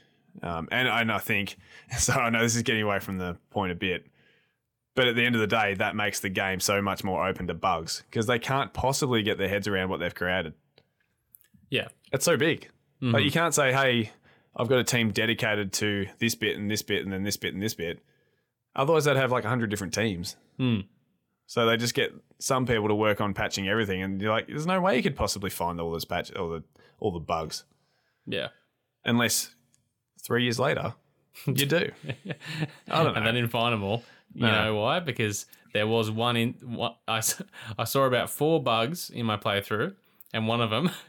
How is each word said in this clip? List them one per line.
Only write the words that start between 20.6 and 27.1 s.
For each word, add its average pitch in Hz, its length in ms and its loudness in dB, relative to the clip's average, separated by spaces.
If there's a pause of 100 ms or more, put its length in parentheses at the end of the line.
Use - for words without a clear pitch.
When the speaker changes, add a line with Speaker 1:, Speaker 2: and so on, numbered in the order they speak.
Speaker 2:
Mm. 117 260 0 (600)
Speaker 1:
So 117 200 2
they 113 100 4
just 117 180 -2
get 120 180 0 (260)
some 131 280 0
people 110 220 2
to 104 60 4
work 107 260 2
on 101 140 0
patching 98 340 -2
everything, 98 340 0
and 95 200 -4
you're 107 100 0
like, 110 140 0
"There's 151 200 -6
no 185 140 0
way 190 160 2
you 240 60 2
could 147 140 -2
possibly 98 340 -2
find 85 300 -4
all 85 100 -2
those 82 140 -4
patch, 87 300 -4
all 92 140 -2
the, 82 140 -4 (380)
all 104 100 2